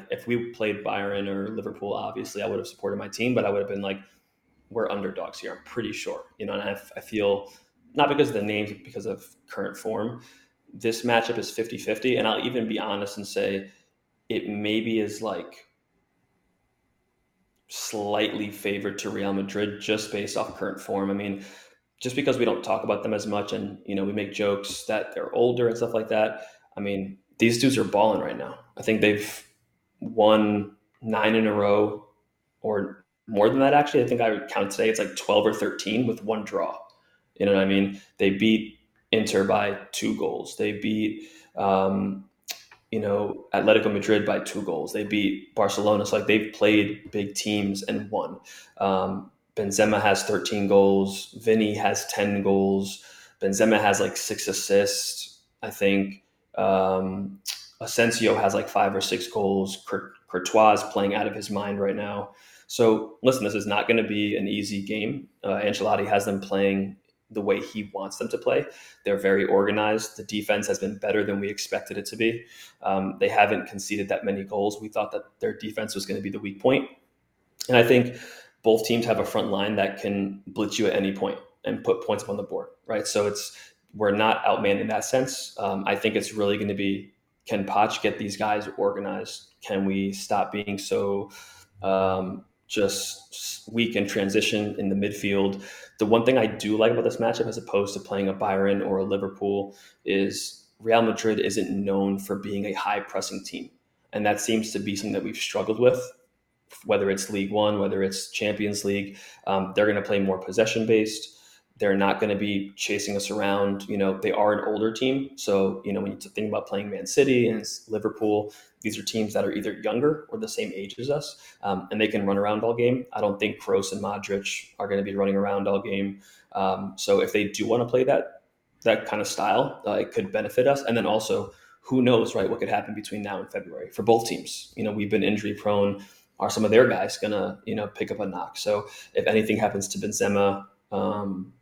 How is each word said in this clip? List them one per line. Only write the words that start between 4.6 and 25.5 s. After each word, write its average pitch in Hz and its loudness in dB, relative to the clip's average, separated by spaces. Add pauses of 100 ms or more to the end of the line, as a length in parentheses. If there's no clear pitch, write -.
"We're 107 -4
underdogs 92 -6
here, - -10
I'm - -16
pretty 107 -6
sure." 78 -8 (140)
You 101 -8
know, 101 -4
and 101 -4
I, 101 -6 (160)
I 98 -10
feel, 101 0 (420)
not 143 4
because 139 2
of 110 -6
the 104 -2
names, 104 -2
but 101 -16
because - -14
of 92 -8 (220)
current 98 -10
form, 113 -6 (520)
this 113 -2
matchup 117 2
is - -6
fifty 113 -6
fifty. 117 0
And 110 0
I'll 110 0
even 117 -2
be 107 -4
honest 101 -6
and 104 -10
say 98 -4 (600)
it 110 -4
maybe 110 -2
is, 104 -4
like, 95 -8 (2000)
slightly 104 -2
favored 101 -4
to 101 -6
Real 98 -4
Madrid 101 -4
just - -2
based 101 -6
off 107 -6
current 98 -6
form. 98 -2
I 98 0
mean, 101 -6 (560)
just 123 -6
because 139 0
we 117 2
don't - 0
talk 110 -2
about 101 -2
them 110 -2
as 104 -4
much 104 -4
and, 101 -6
you 101 -4
know, 98 -2
we 101 -2
make 101 -4
jokes 101 -2
that 107 -2
they're - -6
older 120 4